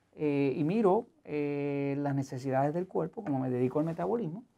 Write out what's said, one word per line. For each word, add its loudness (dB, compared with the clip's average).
eh, 2
y 0
miro, 4
eh, -2
las 0
necesidades 0
del -2
cuerpo, -4
como -2
me -2
dedico 2
al 0
metabolismo, -4